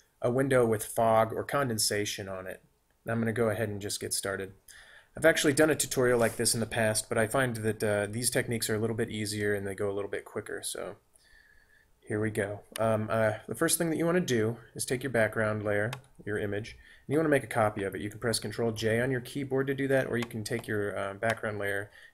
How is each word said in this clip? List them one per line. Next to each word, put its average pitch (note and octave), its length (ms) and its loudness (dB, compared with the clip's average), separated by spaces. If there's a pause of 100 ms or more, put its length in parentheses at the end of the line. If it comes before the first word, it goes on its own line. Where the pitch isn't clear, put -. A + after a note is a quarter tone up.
(220)
a B2 80 2
window C3 340 4
with A2 220 2
fog A2+ 480 4
or G2+ 100 -4
condensation G#2+ 840 -2
on F#2+ 160 -10
it. F#2 160 -12 (420)
And - 80 -4
I'm A#2 80 0
gonna A2+ 140 2
go A2+ 160 2
ahead G#2+ 180 0
and G2+ 140 -6
just G2+ 180 -6
get G#2 140 -6
started. G2 400 -4 (640)
I've B2+ 80 2
actually E3 280 6
done D#3 180 6
a C#3 40 2
tutorial B2 440 2
like A2 160 2
this A2+ 180 2
in A#2+ 60 -2
the G#2+ 80 -2
past, A2 420 0
but A#2 80 0
I A2+ 80 4
find B2+ 300 2
that, A2 280 -2
uh, G#2 280 2
these A#2+ 180 -2
techniques A#2+ 400 0
are A2+ 60 0
a G#2+ 40 0
little A2+ 160 0
bit A2+ 140 -2
easier G#2+ 460 -2
and G2 100 -4
they G2 80 -4
go G2+ 160 -2
a G2 60 -2
little G2 160 -6
bit G2+ 120 -6
quicker, - 400 -8
so F2+ 340 -8 (1040)
here G#2+ 200 -4
we A2 80 0
go. G#2 300 -4 (200)
Um, A2 300 2
uh, A2 220 2 (160)
the - 80 -8
first E3 240 0
thing E3+ 100 0
that D#3+ 80 -2
you D#3+ 80 0
wanna E3+ 140 2
do A#2 380 0 (180)
is - 100 -6
take C3 160 -2
your C#3 80 -4
background G#2+ 540 0
layer, G#2 260 0 (340)
your G#2 140 -4
image, G2+ 400 -4 (300)
and B2+ 60 -4
you C#3+ 40 4
wanna D#3+ 120 2
make C3+ 140 4
a A2+ 40 -10
copy G#2+ 340 2
of F#2+ 140 -4
it. D2 60 -6
You G#2 100 -6
can G#2+ 80 -14
press A2+ 180 0
Control A2+ 340 -2
J A2 300 0
on B2+ 80 0
your B2+ 120 -2
keyboard C3 440 -2
to C#3 80 0
do C3+ 140 -2
that, C3+ 180 2
or - 120 -2
you A#2+ 60 0
can A#2 200 -8
take A#2 240 -6
your, G2+ 280 -2
uh, G2 200 -6
background A2 420 -2
layer G2+ 320 -4 (240)